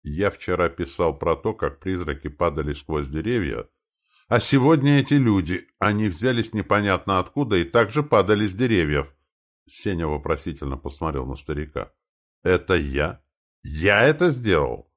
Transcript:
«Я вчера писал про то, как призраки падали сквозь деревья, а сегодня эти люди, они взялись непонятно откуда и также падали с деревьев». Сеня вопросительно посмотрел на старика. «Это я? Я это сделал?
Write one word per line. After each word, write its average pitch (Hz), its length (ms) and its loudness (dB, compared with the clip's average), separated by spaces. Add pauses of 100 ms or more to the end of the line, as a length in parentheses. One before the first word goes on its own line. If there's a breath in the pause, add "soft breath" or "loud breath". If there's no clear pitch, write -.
«Я 87 300 -2
вчера 87 380 -2
писал 82 460 -4
про 82 200 0
то, 110 180 -4
как - 260 -6
призраки 85 480 -6
падали 73 460 -4
сквозь 73 340 -6
деревья, 78 600 -4 (640)
а 117 80 4
сегодня 143 600 4
эти 143 140 0
люди, 98 520 2 (100)
они 104 300 0
взялись 110 460 -2
непонятно 98 680 0
откуда 107 380 -2
и 85 80 2
также 117 360 2
падали 107 460 2
с 92 80 -6
деревьев». 85 580 0 (560)
Сеня 85 380 -4
вопросительно 76 720 -6
посмотрел 69 480 -6
на 65 100 -10
старика. 76 560 -8 (500)
«Это 90 360 2
я? 73 440 -4 (400)
Я 90 420 2
это 151 260 4
сделал? 92 680 0